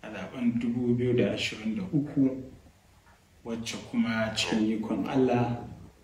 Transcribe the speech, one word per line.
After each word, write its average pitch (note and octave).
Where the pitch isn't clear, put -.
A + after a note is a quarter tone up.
a A2
zaɓen A#2
dubu A#2+
biyu B2
da G2+
ashirin -
da -
uku, C#3
wacce A#2
kuma A2+
cikin A2
ikon -
Allah A#2+